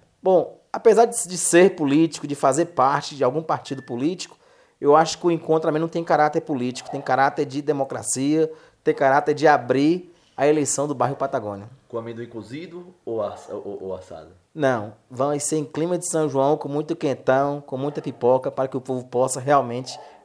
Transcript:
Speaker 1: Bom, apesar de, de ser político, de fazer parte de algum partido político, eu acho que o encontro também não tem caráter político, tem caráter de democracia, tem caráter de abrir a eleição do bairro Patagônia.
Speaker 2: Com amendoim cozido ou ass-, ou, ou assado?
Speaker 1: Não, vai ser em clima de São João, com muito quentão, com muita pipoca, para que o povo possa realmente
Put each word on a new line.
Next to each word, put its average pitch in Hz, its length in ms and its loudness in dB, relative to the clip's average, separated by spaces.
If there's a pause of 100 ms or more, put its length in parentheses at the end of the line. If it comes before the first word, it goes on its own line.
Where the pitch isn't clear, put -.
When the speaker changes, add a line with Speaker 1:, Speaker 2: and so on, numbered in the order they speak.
(220)
Speaker 1:
Bom, 180 400 2 (100)
apesar 220 340 6
de, - 220 -6
de 180 100 -10
ser 180 380 6
político, 156 520 2
de 143 80 -4
fazer 147 320 2
parte 143 480 0
de 135 80 0
algum 135 180 0
partido 139 420 -6
político, 139 540 -6 (420)
eu 143 160 6
acho 160 220 2
que 175 100 -2
o 170 40 4
encontro 160 360 0
também 156 140 0
não 165 60 -2
tem 165 160 -6
caráter 151 380 2
político, 127 480 -6
tem 139 120 -8
caráter 139 440 0
de 135 160 -8
democracia, 143 920 -2 (320)
tem 156 100 2
caráter 147 400 2
de 147 140 2
abrir 143 680 2 (220)
a 139 120 2
eleição 147 400 0
do 151 60 -4
bairro 123 220 0
Patagônia. 104 540 -6 (180)
Speaker 2:
Com 117 100 -10
amendoim 117 300 -10
cozido 160 680 -14 (120)
ou 113 160 -4
ass-, - 280 -8
ou, 95 340 -10
ou 92 120 -8
assado? 80 360 -18 (220)
Speaker 1:
Não, 120 400 -4 (160)
vai 143 300 -4
ser 156 180 -4
em 147 80 -4
clima 170 320 -4
de 170 120 -8
São 156 200 -2
João, 135 280 0
com 143 120 -10
muito 156 260 -4
quentão, 143 640 0
com - 140 -12
muita 143 260 -6
pipoca, 127 500 0
para 135 160 -4
que 131 100 -6
o 123 40 -4
povo 127 240 -6
possa 127 340 -2
realmente 127 580 -2 (280)